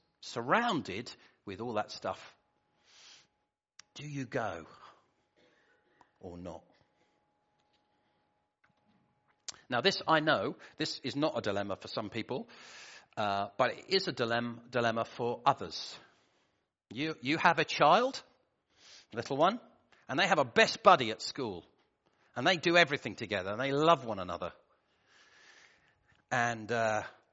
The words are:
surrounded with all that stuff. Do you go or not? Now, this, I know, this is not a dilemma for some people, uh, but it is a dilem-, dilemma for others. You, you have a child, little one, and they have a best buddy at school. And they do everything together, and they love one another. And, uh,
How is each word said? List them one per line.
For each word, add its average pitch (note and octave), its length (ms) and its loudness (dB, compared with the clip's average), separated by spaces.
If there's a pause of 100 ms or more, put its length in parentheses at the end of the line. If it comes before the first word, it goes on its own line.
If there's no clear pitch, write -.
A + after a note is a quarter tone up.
(220)
surrounded B2+ 880 -2 (340)
with F#2+ 140 -12
all A#2 140 -8
that G#2 180 -4
stuff. - 440 -10 (1600)
Do D3 120 -12
you C#3 180 -6
go G2+ 420 -6 (1500)
or F2 180 -16
not? F2 260 -14 (3000)
Now, A#2+ 120 2
this, F#3 260 2
I D#3+ 120 6
know, D3 360 2 (220)
this - 260 -4
is B2 120 -4
not D3 220 0
a A2+ 40 -2
dilemma G2+ 340 -2
for - 120 -18
some G#2+ 220 -6
people, B2 380 -8 (720)
uh, G2+ 280 0 (100)
but B2 140 2
it - 180 -12
is F#3 180 0
a D#3 60 -4
dilem-, A#2 460 -2 (120)
dilemma A2+ 320 0
for A#2+ 420 -6
others. - 520 -2 (920)
You, D3 300 -6
you C#3 180 -2
have E3 220 4
a D3+ 60 2
child, G3 560 4 (920)
little A#2 220 -6
one, F#3 240 2 (480)
and C3 100 -4
they F#3+ 80 4
have F3+ 140 4
a C3+ 60 4
best - 380 2
buddy C3+ 280 8
at - 100 -8
school. G2+ 440 -8 (680)
And B2 120 0
they F#3 80 4
do E3+ 220 2
everything C3 380 2
together, G2+ 360 -4
and G#2+ 80 -4
they C3+ 140 -2
love D3 320 4
one G#2+ 140 -6
another. F2 340 -8 (1800)
And, A#2 400 -2
uh, A2 320 0 (300)